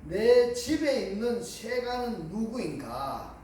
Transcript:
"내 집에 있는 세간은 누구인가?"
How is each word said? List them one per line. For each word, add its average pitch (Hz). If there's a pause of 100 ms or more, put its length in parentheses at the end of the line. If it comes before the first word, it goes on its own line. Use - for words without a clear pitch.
"내 240
집에 262
있는 220
세간은 240
누구인가?" 151 (100)